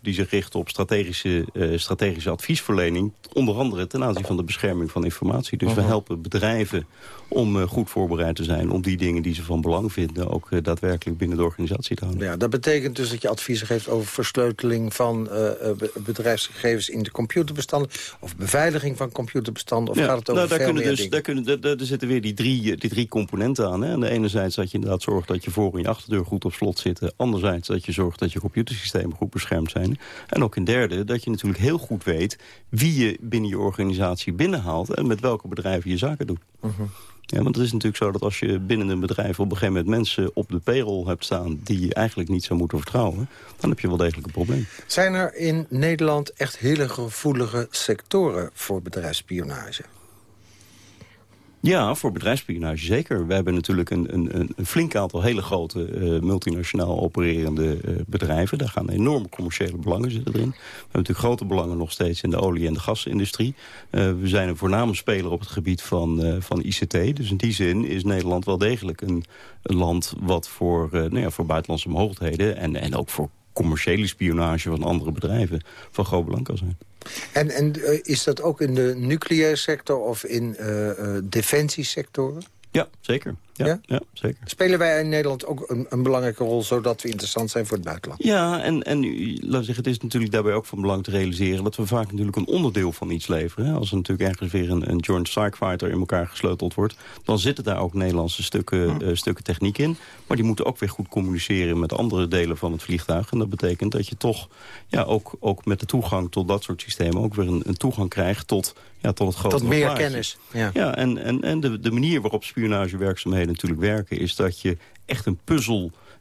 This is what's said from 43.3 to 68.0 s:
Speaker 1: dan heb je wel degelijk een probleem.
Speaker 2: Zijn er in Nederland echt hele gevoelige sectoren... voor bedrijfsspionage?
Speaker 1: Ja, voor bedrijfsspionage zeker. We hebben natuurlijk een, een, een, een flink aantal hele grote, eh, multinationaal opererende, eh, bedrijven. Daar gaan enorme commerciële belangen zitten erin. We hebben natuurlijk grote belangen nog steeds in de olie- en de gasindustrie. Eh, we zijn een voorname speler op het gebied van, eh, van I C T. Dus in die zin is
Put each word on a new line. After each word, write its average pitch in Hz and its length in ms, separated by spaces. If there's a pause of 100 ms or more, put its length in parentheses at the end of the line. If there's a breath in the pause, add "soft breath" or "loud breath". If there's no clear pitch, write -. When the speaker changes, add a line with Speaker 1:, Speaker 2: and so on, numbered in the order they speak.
Speaker 1:
dan - 100
heb - 100
je 92 80
wel 87 80
degelijk 82 300
een - 60
probleem. 113 340 (200 loud breath)
Speaker 2:
Zijn 190 280
er 185 220
in 160 320
Nederland 151 640
echt - 260
hele 139 300
gevoelige 120 840
sectoren... 107 840
voor 95 300
bedrijfsspionage? 85 1000 (1800 loud breath)
Speaker 1:
Ja, 139 300
voor 120 180
bedrijfsspionage 82 720
zeker. 101 420
We 87 80
hebben 92 200
natuurlijk 90 360
een, 87 240
een, 87 260
een, - 160
een 90 100
flink 165 280
aantal 90 280
hele 117 200
grote, 87 420
eh, 85 360
multinationaal 87 800
opererende, 80 840
eh, 87 100 (120)
bedrijven. 87 520
Daar 135 100
gaan 95 200
enorme 104 400
commerciële 90 480
belangen 98 340
zitten 117 240
erin. 117 160
We 135 60
hebben - 360
natuurlijk 90 260
grote 120 260
belangen 87 320
nog 82 160
steeds 85 300
in 90 80
de 85 100
olie- 85 260
en 80 60
de 78 80
gasindustrie. 107 720 (360 loud breath)
Eh, 95 200 (100)
we 95 80
zijn 95 200
een 85 80
voorname 101 380
speler 95 360
op 85 100
het 98 80
gebied 92 340
van, 82 400
eh, 82 180
van 90 240
I - 40
C - 160
T. 117 320
Dus 120 140
in 98 60
die 110 160
zin 95 320
is 90 200